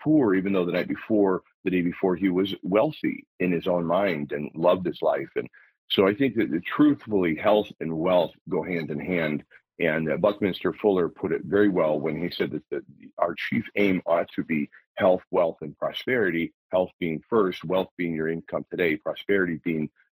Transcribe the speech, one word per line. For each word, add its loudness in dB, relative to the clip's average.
poor, 4
even 0
though 2
the -2
night 0
before, 0
the 0
day 2
before, 0
he 0
was 0
wealthy -2
in 0
his -2
own 0
mind 0
and -6
loved 2
his -6
life. -2
And -4
so 4
I 2
think 0
that, 0
that -2
truthfully, 2
health 2
and -6
wealth 2
go -2
hand -4
in -6
hand. -2
And, 0
uh, -2
Buckminster 0
Fuller 2
put -6
it -2
very 4
well 2
when -4
he -4
said -4
that, -8
that -6
our 2
chief -4
aim 2
ought 0
to -4
be -2
health, 4
wealth, 0
and -12
prosperity, -2
health 0
being -4
first, 0
wealth -2
being -4
your -2
income -6
today, 0
prosperity -2
being -2